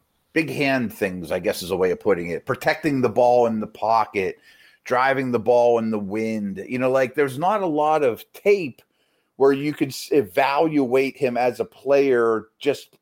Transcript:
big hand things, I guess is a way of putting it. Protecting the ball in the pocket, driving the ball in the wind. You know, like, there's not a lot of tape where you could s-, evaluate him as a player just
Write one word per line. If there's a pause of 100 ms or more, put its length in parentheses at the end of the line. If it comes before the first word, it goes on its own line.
(320)
big
hand
things,
I
guess
is
a
way
of
putting
it.
Protecting
the
ball
in
the
pocket, (480)
driving
the
ball
in
the
wind.
You
know,
like,
there's
not
a
lot
of (100)
tape (540)
where
you
could
s-,
evaluate
him
as
a
player (120)
just